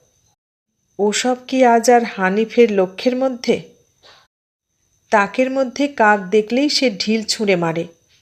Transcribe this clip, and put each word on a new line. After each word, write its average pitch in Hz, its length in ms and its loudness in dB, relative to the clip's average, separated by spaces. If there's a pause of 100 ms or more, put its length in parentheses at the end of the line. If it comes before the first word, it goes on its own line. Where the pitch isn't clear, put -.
(1000)
ওসব 208 380 -2 (100)
কি 262 180 2
আজ 233 260 4
আর 240 140 4
হানিফের 214 680 0
লক্ষ্যের 196 440 -2
মধ্যে? 240 460 -4 (1500)
তাকের 220 400 0
মধ্যে 269 380 -2
কাক 214 320 2
দেখলেই 214 480 0
সে 262 220 0
ঢিল 214 320 -2
ছুঁড়ে 202 340 -2
মারে। 165 280 -4 (380)